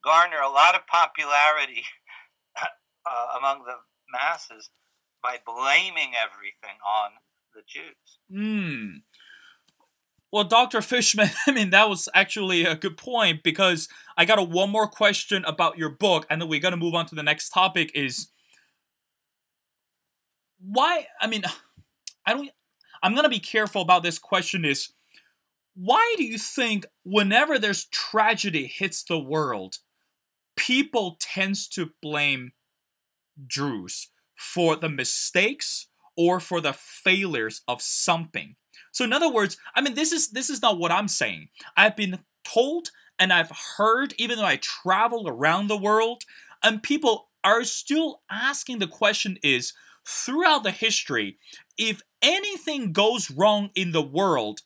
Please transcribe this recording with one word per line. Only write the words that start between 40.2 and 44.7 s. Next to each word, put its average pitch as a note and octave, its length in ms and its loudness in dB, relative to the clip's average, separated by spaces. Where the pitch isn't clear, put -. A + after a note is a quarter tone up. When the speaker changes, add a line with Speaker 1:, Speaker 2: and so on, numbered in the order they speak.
Speaker 2:
this B3+ 200 -4
is B3 100 -6
not G#3+ 180 2
what E3+ 140 0
I'm G3 160 0
saying. F2 400 -4
I've G#3 200 6
been F#3 220 -4
told D4 460 0
and F#3 140 4
I've E3 180 4
heard, A#3 400 2
even A#3 200 -2
though G#3 60 -2
I D3+ 120 2
travel G#3+ 720 0